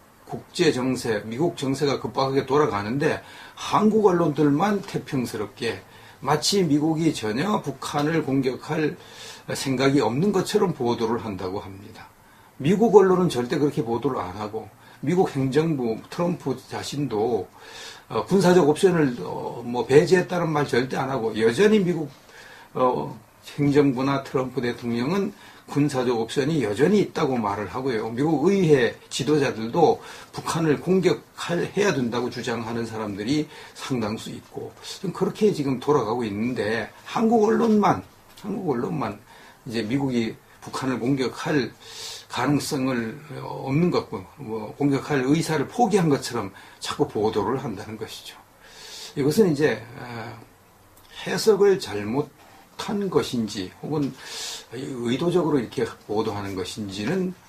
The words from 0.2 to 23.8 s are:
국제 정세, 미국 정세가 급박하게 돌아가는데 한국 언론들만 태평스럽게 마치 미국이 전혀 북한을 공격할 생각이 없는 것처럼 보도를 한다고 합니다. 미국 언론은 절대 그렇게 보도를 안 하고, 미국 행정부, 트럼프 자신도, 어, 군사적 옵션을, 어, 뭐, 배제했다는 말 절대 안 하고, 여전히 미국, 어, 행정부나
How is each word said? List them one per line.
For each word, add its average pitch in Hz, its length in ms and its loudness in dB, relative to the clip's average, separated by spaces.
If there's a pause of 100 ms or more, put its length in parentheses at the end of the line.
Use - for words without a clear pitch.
국제 - 460 0
정세, 123 540 -2
미국 117 320 -2
정세가 135 420 0
급박하게 135 480 -2
돌아가는데 127 720 0 (320)
한국 208 540 2
언론들만 170 760 2
태평스럽게 117 1000 -6 (380)
마치 156 420 2
미국이 151 500 2
전혀 147 480 -2
북한을 151 640 -2
공격할 139 720 -2 (560)
생각이 135 480 2
없는 131 300 2
것처럼 185 420 2
보도를 113 500 0
한다고 95 360 -6
합니다. 98 480 -16 (500)
미국 190 380 4
언론은 185 340 8
절대 120 300 -2
그렇게 143 240 0
보도를 117 360 -2
안 90 180 -8
하고, 107 300 -8 (340)
미국 175 340 2
행정부, 131 640 0 (100)
트럼프 170 480 -4 (100)
자신도, 113 800 -2 (600)
어, 110 180 -4
군사적 180 420 6
옵션을, 147 520 4
어, - 440 -8
뭐, 120 220 -2
배제했다는 170 640 4
말 147 160 0
절대 127 320 0
안 135 140 -4
하고, 113 280 -2
여전히 170 400 6
미국, 165 300 0 (640)
어, 127 460 0 (400)
행정부나 139 640 2